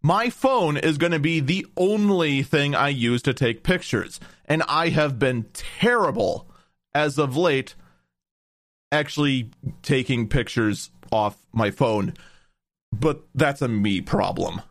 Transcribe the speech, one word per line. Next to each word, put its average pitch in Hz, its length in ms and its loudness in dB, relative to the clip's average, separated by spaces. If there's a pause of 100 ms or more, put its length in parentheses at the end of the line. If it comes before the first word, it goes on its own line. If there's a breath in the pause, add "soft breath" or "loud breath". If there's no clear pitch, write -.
my 208 280 2
phone 214 460 2
is 151 220 0
gonna 165 220 0
be 165 180 0
the 165 260 0 (120)
only 185 680 2
thing 143 320 0
I 139 140 2
use 120 340 0
to 135 120 0
take 117 280 -2
pictures. - 560 -2 (280 loud breath)
And 156 180 0
I 165 240 0
have 147 320 0
been 123 320 0
terrible 196 960 0 (420 soft breath)
as 147 260 0
of 135 180 0
late 147 400 0 (1120 soft breath)
actually 143 600 -2 (320)
taking 127 460 0
pictures 110 600 0 (220)
off 104 240 0 (160)
my 110 180 2
phone. 107 440 0 (760 soft breath)
But 139 320 -2 (100)
that's 143 300 0
a 131 60 0
me 101 320 0
problem. 87 720 -2